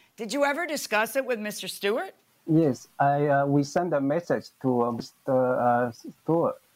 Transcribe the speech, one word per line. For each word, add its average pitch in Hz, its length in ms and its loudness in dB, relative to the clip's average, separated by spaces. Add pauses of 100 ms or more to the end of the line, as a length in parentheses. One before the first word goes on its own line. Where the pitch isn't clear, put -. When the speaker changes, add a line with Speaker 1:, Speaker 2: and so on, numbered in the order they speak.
(180)
Speaker 1:
Did 208 160 -8
you 285 100 0
ever 285 220 0
discuss 226 500 -2
it 269 100 -2
with 240 140 -4
Mister 208 300 -8
Stewart? 254 440 -4 (320)
Speaker 2:
Yes, 156 440 2 (100)
I, 143 280 2
uh, 143 180 4
we 143 180 2
sent 175 300 -2
a 143 80 2
message 143 480 -2 (140)
to, 123 200 2
uh, 120 80 0
Mister, 127 680 -2
uh, 120 340 2
Stewart. - 680 -2 (140)